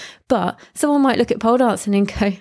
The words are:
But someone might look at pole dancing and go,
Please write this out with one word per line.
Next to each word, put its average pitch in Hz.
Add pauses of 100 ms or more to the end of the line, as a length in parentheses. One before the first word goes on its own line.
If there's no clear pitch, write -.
(280)
But 190 (140)
someone 294
might 269
look 240
at 233
pole 226
dancing 208
and 202
go, 202